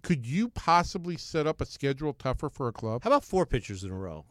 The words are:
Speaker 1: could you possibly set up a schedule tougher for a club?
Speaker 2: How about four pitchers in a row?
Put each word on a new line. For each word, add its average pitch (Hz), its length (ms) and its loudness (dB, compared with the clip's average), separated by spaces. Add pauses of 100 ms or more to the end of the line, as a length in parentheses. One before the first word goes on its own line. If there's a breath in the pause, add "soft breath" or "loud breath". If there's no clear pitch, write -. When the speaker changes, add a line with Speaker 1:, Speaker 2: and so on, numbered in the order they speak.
Speaker 1:
could 131 240 0
you 202 240 0
possibly 170 640 2
set 156 300 -2
up 156 160 0
a - 20 -2
schedule 139 480 -2
tougher 131 380 -2
for 127 180 -4
a 110 40 -4
club? 113 300 -4
Speaker 2:
How 220 60 0
about 277 160 4
four 185 220 2
pitchers 101 360 -2
in 95 80 -6
a 92 60 -6
row? 87 340 -8